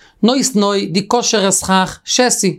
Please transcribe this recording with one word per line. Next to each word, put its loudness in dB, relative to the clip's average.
נו 4
איז -2
נוי 0
די -2
כשר 0
סכך 0
שסי, 0